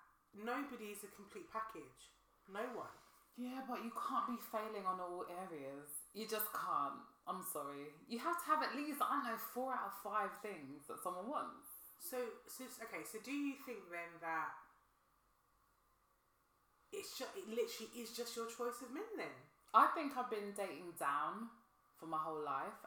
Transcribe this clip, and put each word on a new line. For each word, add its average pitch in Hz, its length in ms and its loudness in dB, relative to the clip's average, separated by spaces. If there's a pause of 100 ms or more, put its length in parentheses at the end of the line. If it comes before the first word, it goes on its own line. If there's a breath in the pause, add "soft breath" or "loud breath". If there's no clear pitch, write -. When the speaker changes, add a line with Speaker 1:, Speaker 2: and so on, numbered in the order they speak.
(340)
Speaker 1:
nobody 233 580 -2
is 202 120 -6
a 196 40 -10
complete 196 440 -12
package. - 600 -6 (360)
No 202 160 0 (120)
one. - 160 -6 (440)
Speaker 2:
Yeah, 254 320 -2
but 247 160 -2
you 233 80 -2
can't 269 360 4
be 240 80 2
failing 214 500 -2
on 185 140 2
all 175 280 -2
areas. 147 600 -6 (240)
You 208 160 -4
just 214 240 2
can't. 143 480 2 (260)
I'm 185 160 -2
sorry. 143 520 -4 (140)
You 233 100 0
have 311 220 2
to - 60 -4
have 302 160 8
at 220 140 2
least, 294 240 0
I 269 80 6
don't 277 160 4
know, 226 140 2
four 254 340 0
out 214 140 0
of 196 160 -4
five 208 280 2 (120)
things 147 460 -8
that - 140 -6
someone 180 260 -2
wants. - 400 -2 (300)
Speaker 1:
So, - 200 -4 (280)
so - 180 -8
it's, - 180 -10
okay, 185 220 -6
so 214 160 -8
do 240 120 -6
you 285 220 2 (100)
think 202 260 -6
then 170 300 -6
that 165 320 0 (2500)
it's - 240 -6
ju-, 254 200 -4
it 196 120 -6
literally 226 480 2
is 226 160 -4
just 233 240 -2
your 226 100 0
choice 240 380 -2
of 233 80 -8
men 392 240 -4
then? 170 160 -2 (400)
Speaker 2:
I 240 240 12
think 285 200 0
I've 247 120 2
been 202 240 0
dating 175 480 -4
down 156 480 2 (480)
for - 80 -12
my 160 160 2
whole 156 240 0
life, 143 320 0 (100)